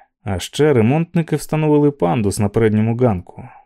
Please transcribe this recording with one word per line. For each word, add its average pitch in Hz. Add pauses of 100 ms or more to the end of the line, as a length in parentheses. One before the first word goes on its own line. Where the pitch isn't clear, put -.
(220)
А 98
ще 151
ремонтники 156
встановили 147
пандус 139
на 104
передньому 110
ганку, 120 (180)